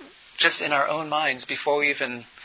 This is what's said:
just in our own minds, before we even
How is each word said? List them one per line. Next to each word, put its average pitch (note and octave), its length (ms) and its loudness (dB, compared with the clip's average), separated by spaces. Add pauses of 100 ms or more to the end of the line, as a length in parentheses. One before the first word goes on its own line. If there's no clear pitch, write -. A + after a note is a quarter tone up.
(360)
just E3+ 240 4
in D#3 140 -2
our C#3 140 2
own D#3 200 -4
minds, D3 380 -2
before C#3+ 320 0
we D3 160 2
even B2 320 -6 (180)